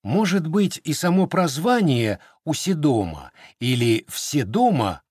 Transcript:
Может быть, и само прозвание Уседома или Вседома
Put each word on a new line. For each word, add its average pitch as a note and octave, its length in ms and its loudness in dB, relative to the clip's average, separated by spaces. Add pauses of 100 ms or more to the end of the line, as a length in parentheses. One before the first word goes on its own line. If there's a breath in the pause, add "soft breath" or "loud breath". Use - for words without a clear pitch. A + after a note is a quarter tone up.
Может F3 440 0
быть, F#3 360 0
и D#3 100 -4
само F3+ 340 2
прозвание D#3+ 920 0 (240 soft breath)
Уседома C3 880 -2 (280 loud breath)
или A#2+ 500 0
Вседома B2+ 1000 -2